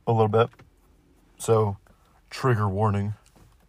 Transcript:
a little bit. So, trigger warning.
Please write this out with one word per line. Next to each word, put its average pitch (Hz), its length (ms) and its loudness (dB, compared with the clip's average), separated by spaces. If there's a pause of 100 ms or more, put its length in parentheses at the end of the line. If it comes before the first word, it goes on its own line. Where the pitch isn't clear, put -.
a 117 60 0
little 110 160 2
bit. 110 220 2 (880)
So, 110 380 0 (540)
trigger 107 380 -2
warning. 104 460 -2 (540)